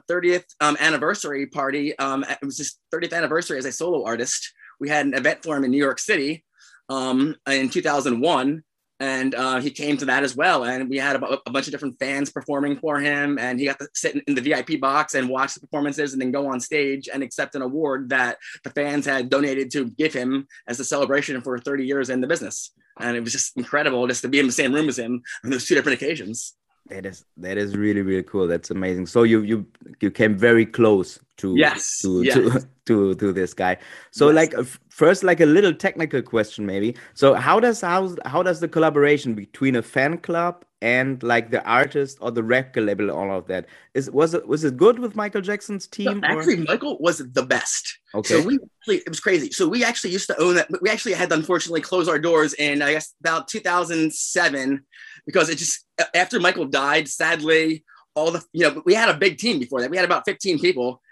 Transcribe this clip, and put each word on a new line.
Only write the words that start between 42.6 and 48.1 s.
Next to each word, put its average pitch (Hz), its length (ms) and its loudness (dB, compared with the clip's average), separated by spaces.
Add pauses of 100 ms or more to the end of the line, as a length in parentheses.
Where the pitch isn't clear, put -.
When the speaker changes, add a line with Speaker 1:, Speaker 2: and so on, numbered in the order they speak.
Speaker 2:
label, 101 260 0
all 95 260 -4
of 90 100 -8
that, 92 180 -4 (280)
is, 135 160 -4
was 160 240 4
it, - 140 -4
was 151 160 0
it 135 140 0
good 226 200 6
with 233 160 -6
Michael 208 280 -4
Jackson's 202 480 -8 (100)
Speaker 1:
No, 202 140 -4
Speaker 2:
team, 202 100 -4
or? 156 160 0
Speaker 1:
actually, 180 180 2
Michael 185 440 -2
was 165 160 2
the 131 260 -8
best. - 560 -4 (160)